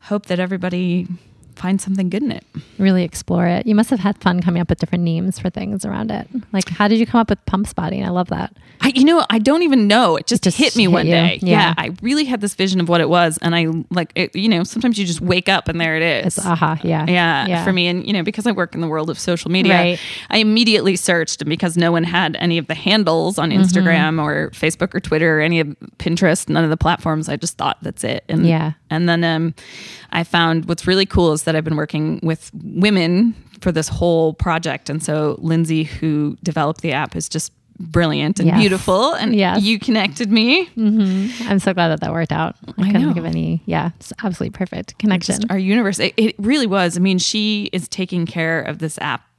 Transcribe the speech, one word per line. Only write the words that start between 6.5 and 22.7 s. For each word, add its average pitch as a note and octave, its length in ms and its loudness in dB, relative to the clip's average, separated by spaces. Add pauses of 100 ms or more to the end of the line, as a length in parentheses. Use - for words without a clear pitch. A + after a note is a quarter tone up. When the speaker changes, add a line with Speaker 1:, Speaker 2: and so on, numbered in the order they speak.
Speaker 2:
Like, F#3+ 160 -2
how G3+ 180 0
did A3 120 4
you A3+ 80 2
come - 120 2
up A3+ 120 2
with G#3 160 -2
pump G3 200 -2
spotting? F#3 380 -4
I F3+ 60 -4
love F3+ 180 -2
that. - 260 -6 (280)
Speaker 1:
I, C4+ 120 2
you C4+ 120 6
know, E4 240 4
I A3+ 80 2
don't C#4+ 240 4
even C4 260 4
know. G#3 280 4
It - 100 -6
just A#3 160 0
Speaker 2:
It F#3 80 4
just - 80 -4
Speaker 1:
hit C#4+ 180 2
me A#3 60 4
Speaker 2:
hit F3+ 100 6
Speaker 1:
one E3 140 4
Speaker 2:
you. E3 60 4
Speaker 1:
day. E3+ 280 2
Speaker 2:
Yeah. F#3 280 4
Speaker 1:
Yeah. E3+ 100 0
I E3 240 -6
really C#4+ 240 0
had B3 160 -4
this G3+ 120 -4
vision F#3+ 240 0
of E3+ 120 0
what E3+ 100 4
it D3+ 80 2
was. E3+ 320 2
And E3+ 160 0
I, E3 120 2 (220)
like, F3 240 -4
it, - 220 -4
you G#3 140 0
know, F3 140 2
sometimes A3+ 340 -2
you G3+ 80 -2
just E3+ 160 -4
wake F3+ 260 0
up F#3+ 180 2
and E3+ 140 -4
there D#3+ 160 0
it D#3+ 60 0
is. E3 340 0
Speaker 2:
It's - 100 -6
aha. D#3+ 380 0
Yeah. D#3+ 240 0
Speaker 1:
Yeah, E3 380 2
Speaker 2:
Yeah. F3 180 -2
Speaker 1:
for F#3+ 80 0
me. F3+ 140 2
And, F3 200 -2
you G#3 60 -2
know, F#3+ 100 0
because G#3+ 240 -4
I A#3+ 60 0
work F#3 220 -4
in E3 80 -4
the E3 40 -2
world D#3 220 -4
of D#3 100 -6
social - 320 -4
media, F#3 220 4
Speaker 2:
Right. F3 260 2 (300)
Speaker 1:
I - 80 -2
immediately G#3+ 580 4
searched, E3+ 460 -2
and D3+ 80 -4
because D#3+ 260 -2
no E3+ 160 2
one E3 140 2
had E3+ 320 -2
any E3+ 220 0
of D3+ 80 -6
the D#3+ 80 -4